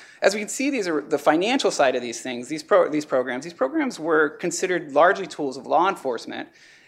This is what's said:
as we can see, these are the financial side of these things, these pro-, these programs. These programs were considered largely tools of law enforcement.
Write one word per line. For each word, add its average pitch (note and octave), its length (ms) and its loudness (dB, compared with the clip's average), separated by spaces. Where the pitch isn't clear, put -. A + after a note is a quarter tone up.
as - 100 6
we G#3+ 80 -4
can D4+ 80 -8
see, C4+ 220 -2
these A3 180 -2
are D#3 140 0
the - 160 -2
financial G3 520 2
side C3+ 240 2
of B2 60 -2
these A#2+ 220 -8
things, B2 260 -8
these D3+ 140 -8
pro-, F3+ 260 4
these D3 160 -2
programs. C3 400 -2
These F3 80 -12
programs C4 480 -2
were D#3 300 2
considered E3+ 640 -4
largely F3+ 340 4
tools C#3 320 -6
of A#2 80 -16
law D#3 240 4
enforcement. A#2+ 580 -8